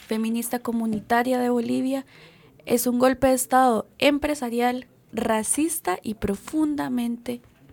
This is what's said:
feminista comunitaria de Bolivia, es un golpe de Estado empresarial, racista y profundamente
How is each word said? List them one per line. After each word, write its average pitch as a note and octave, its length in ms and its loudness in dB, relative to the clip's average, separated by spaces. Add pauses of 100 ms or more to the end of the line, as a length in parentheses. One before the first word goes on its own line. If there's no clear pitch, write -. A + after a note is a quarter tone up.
feminista A3+ 500 -2
comunitaria A#3 800 0
de B3 100 0
Bolivia, B3+ 560 0 (640)
es A#3+ 200 0
un B3 120 0
golpe C4 300 4
de C4 60 4
Estado B3+ 520 2 (120)
empresarial, B3+ 880 0 (260)
racista A3+ 880 -2
y G#3+ 120 -6
profundamente B3 1300 -4 (300)